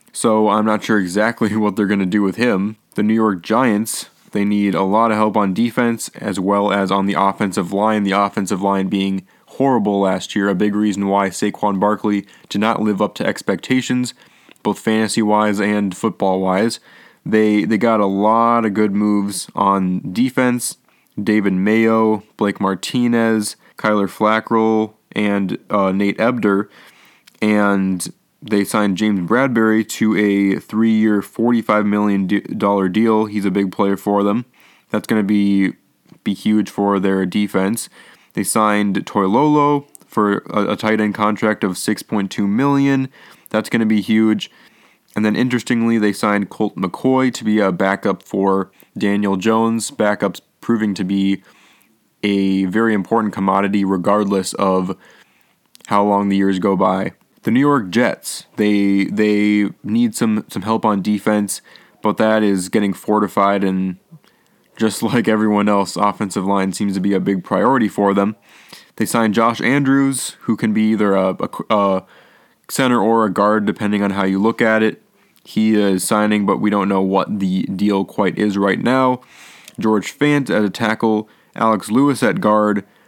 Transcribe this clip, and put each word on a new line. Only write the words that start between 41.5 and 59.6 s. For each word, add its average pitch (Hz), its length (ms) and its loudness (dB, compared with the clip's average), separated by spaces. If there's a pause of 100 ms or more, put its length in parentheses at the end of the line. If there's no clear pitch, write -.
of 92 140 -2
six - 260 -4
point 98 280 -4
two 101 160 -4
million. 139 600 0 (420)
That's 107 200 -4
gonna 113 160 0
be 107 160 2
huge. 110 500 0 (640)
And 107 80 -2
then, 107 120 0
interestingly, 117 640 0
they 104 120 2
signed 101 380 0
Colt - 260 -4
McCoy 131 600 0
to - 80 -10
be 107 160 0
a 113 120 2
backup 95 520 -2
for 98 480 -2 (260)
Daniel 101 400 0
Jones. 113 540 0
Backups 104 500 -2 (180)
proving 107 360 0
to 101 80 -4
be 98 400 0 (800)
a 98 420 0
very 110 300 0
important 104 360 0
commodity 98 540 0
regardless 98 680 0
of 92 420 -2 (880)
how 101 180 0
long 101 260 0
the 98 80 2
years 98 200 2
go 95 180 0
by. 95 360 -2 (320)
The 110 80 -2
New 120 80 2
York 139 320 2
Jets, - 640 -2
they, 101 500 2
they 104 640 2 (140)